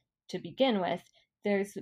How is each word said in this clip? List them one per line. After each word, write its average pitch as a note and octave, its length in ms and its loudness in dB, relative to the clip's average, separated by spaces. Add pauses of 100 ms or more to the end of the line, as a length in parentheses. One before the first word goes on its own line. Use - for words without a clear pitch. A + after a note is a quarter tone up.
(280)
to F3+ 100 -6
begin B3 420 0
with, F3 220 -2 (420)
there's G3+ 380 0